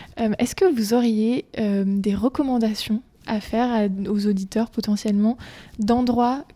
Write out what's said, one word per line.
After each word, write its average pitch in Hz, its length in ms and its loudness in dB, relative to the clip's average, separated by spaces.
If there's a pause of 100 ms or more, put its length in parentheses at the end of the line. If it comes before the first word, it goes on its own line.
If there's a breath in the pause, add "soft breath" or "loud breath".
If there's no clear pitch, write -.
(180 loud breath)
euh, 226 120 0 (100)
est-ce - 160 -2
que - 80 2
vous 233 300 2
auriez, 233 500 2 (160)
euh, 202 260 0
des 196 260 0
recommandations 226 920 0 (260)
à 220 100 -2
faire 233 320 -2
à, 202 400 0
aux 208 160 0
auditeurs 208 420 0
potentiellement 214 720 0 (400 loud breath)
d'endroits 240 640 2 (120)